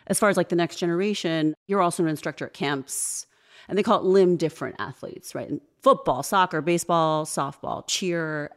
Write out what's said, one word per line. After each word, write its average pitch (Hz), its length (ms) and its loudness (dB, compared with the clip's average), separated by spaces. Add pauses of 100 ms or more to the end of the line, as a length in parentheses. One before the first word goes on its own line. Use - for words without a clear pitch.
as 185 120 0
far 214 100 4
as, 190 80 2
like, 180 120 0
the 180 60 0
next 170 220 0
generation, 170 800 0 (120)
you're 196 140 2
also 175 220 2
an 160 60 2
instructor 151 360 -6
at - 80 -14
camps, - 720 -4 (420)
and 180 100 -2
they 208 60 2
call 214 160 2
it - 60 -4
limb 185 320 6
different 147 420 -4
athletes, - 560 -12
right? 131 140 -8
And 143 100 -6 (220)
football, 175 420 2
soccer, 175 380 0
baseball, 160 640 0
softball, - 640 -6
cheer, 160 680 -4